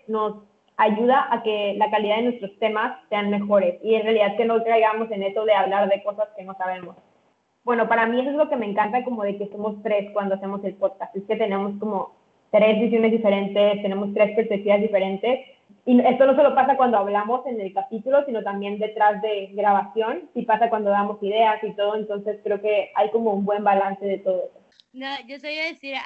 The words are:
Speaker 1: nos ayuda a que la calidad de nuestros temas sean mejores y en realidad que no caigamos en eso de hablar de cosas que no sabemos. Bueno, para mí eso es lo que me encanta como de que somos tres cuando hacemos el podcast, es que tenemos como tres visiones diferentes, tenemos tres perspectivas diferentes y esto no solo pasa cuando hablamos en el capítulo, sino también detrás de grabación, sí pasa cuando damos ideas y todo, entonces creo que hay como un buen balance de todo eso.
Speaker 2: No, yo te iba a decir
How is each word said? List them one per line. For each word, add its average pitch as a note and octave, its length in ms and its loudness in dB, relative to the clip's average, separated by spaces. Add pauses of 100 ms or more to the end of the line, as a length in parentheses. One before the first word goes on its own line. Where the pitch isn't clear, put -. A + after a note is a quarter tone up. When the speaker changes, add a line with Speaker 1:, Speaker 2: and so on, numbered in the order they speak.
Speaker 1:
nos G#3+ 300 -4 (400)
ayuda A3+ 560 2
a A3 100 0
que G#3 340 -2
la G#3 140 0
calidad G#3+ 280 0
de A#3+ 40 0
nuestros A#3 380 -4
temas A3 360 -2 (120)
sean G#3 200 -2
mejores G3+ 540 2
y A3 140 2
en G#3+ 80 0
realidad G#3+ 320 2
que A#3 80 2
no A3+ 180 2
caigamos A3 480 2
en G3 140 -4
eso G3+ 200 -2
de A3 80 4
hablar G3 360 2
de G3 160 0
cosas G#3 320 -4
que F#3+ 80 -14
no F#3+ 100 -14
sabemos. F#3 400 -8 (720)
Bueno, A#3 220 2
para A#3 180 2
mí A#3+ 140 0
eso C4+ 100 -2
es C#4 60 -2
lo D4+ 120 2
que D4 60 -4
me A3 160 -4
encanta G#3+ 320 0
como A#3 220 -6
de G3+ 140 -4
que G3+ 100 -8
somos G#3 340 -8
tres G3+ 300 -2
cuando G3 240 -2
hacemos G3 260 -8
el F#3+ 120 -6
podcast, - 420 -6
es G3 80 -8
que A3 100 -4
tenemos G3+ 460 -2
como G3+ 340 -6 (380)
tres G#3+ 280 4
visiones A3+ 300 2
diferentes, G3+ 720 2
tenemos G3+ 320 -4
tres G#3 220 2
perspectivas G#3 440 2
diferentes G3+ 600 0 (440)
y B3 160 6
esto B3 260 6
no C4 100 6
solo C#4 180 6
pasa C4+ 220 4
cuando B3 220 4
hablamos G#3 460 0
en A#3+ 160 -6
el F#3+ 140 -8
capítulo, A3+ 500 0
sino A3+ 200 -4
también G3+ 340 -6
detrás G#3+ 420 0
de G#3 320 -4
grabación, G#3 800 -2
sí A#3+ 100 -4
pasa A3+ 280 2
cuando G#3+ 200 0
damos G3+ 300 0
ideas G#3+ 440 2
y G3 80 -6
todo, G#3 240 -2
entonces G#3 480 -6
creo G3+ 160 -2
que G#3 340 0
hay G#3 160 2
como A3+ 220 0
un G3 120 -2
buen G#3 200 -2
balance G3 420 0
de G3 120 -2
todo F#3 260 -2
eso. - 160 -14 (320)
Speaker 2:
No, C4 160 -10 (180)
yo C4+ 140 -14
te D4 120 -10
iba D#4 120 -4
a E4 80 -6
decir C#4 340 -10